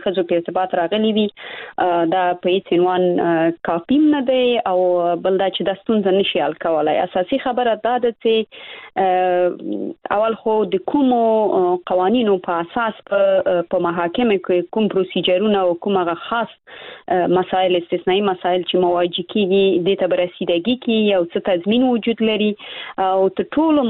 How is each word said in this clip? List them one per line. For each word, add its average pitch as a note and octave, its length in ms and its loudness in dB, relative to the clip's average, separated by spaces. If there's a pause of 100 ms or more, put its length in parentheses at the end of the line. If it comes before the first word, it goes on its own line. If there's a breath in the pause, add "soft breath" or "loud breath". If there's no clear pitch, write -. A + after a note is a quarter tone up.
ښځو F#3+ 260 0
په F3 80 2
ارتباط F3+ 440 -2
راغلي G#3+ 360 0
وي، G#3+ 80 2 (520 loud breath)
آه، E3+ 260 0 (100)
دا F#3 80 0 (220)
په F3+ 100 0
هیڅ F#3+ 240 0
عنوان، F3+ 300 2 (180)
آه، E3 260 2 (180)
کافي F3 340 0
نه D4 260 2
دی. B3+ 160 2 (240)
او F#3 80 2 (480)
بل F#3+ 160 2
دا F#3+ 80 0
چې F#3 200 -8
دا F#3+ 120 -4
ستونزه G3 380 2
نشي F#3 260 -2
حل D#3 160 -4
کولی. D#3 340 0 (120)
اساسي G3 400 -2
خبره A#3+ 260 0 (160)
دا B3+ 80 0
ده A#3 240 0
چې، A3+ 240 2 (500 loud breath)
آه، F3+ 1200 0
اول A3 240 0
خو A3 120 2 (220)
د - 160 -6
کومو، B3 320 2 (340)
آه، F3+ 160 2 (160)
قوانینو G3 460 2 (100)
په E3+ 140 -2
اساس E3+ 480 -4
په، G3+ 100 0
آه، F#3+ 500 2
په F#3+ 100 0
محاکمه F3 540 0 (120)
کې F3 180 0 (120)
کوم A3 160 0
پروسیجرونه F#3+ 680 0
او F#3 80 2 (160)
کوم G3+ 140 -2
هغه E3+ 160 -2
خاص، A3+ 360 -6 (580 loud breath)
آه، F3+ 180 0 (100)
مسایل، F#3 400 0
استثنایی F3+ 500 -2
مسایل F3+ 360 -2
چې F#3 200 0
مواجه F3 500 0
کیږي، F#3+ 540 2
دې G3 140 2
ته F#3+ 60 0
به F3+ 160 0
رسیدګي F3 640 -2
کیږي G#3+ 320 2
او F3 80 2
څه E3+ 220 -6
تضمین G#3 400 2
وجود A#3 340 0 (100)
لري. G#3+ 200 0 (560 loud breath)
او F#3+ 220 2
تر G3 280 -4
ټولو D4+ 340 2